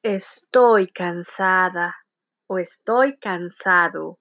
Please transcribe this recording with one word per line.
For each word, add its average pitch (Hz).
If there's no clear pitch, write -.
estoy 214
cansada 180
o 185
estoy 247
cansado. 175